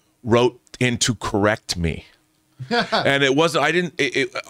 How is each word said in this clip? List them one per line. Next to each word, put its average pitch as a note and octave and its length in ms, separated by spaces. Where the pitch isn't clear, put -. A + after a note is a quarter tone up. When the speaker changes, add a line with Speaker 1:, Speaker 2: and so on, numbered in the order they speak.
Speaker 1:
wrote A#2+ 380
in B2 200
to - 160
correct G#2 600
me. E2+ 300
Speaker 2:
<laughs> - 20
Speaker 1:
And C#3 300
it C3+ 120
wasn't, D3+ 300
I D#3 80
didn't, F3 260
it, C#3 180
it, C3+ 200